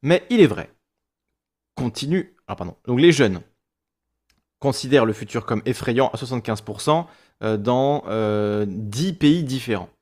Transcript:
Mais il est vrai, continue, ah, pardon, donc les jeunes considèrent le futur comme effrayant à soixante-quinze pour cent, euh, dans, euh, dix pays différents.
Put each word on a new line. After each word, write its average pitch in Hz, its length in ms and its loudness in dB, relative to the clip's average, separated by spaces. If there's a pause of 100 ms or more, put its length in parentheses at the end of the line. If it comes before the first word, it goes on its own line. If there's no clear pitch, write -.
Mais 165 280 0
il 240 100 4
est 170 60 10
vrai, - 260 -4 (1000)
continue, 139 600 -4 (120)
ah, 101 100 -10
pardon, 87 180 -12 (120)
donc 123 140 0
les 170 120 8
jeunes 107 300 2 (1160)
considèrent 135 460 2
le 110 80 0
futur 107 340 -6
comme 107 200 -2
effrayant 127 420 0
à - 80 -6
soixante-quinze 120 460 -6
pour 104 180 -12
cent, 165 260 0 (360)
euh, 110 140 -2
dans, 127 520 0
euh, 104 600 -2
dix 110 440 -6
pays 156 300 2
différents. 123 480 -6 (120)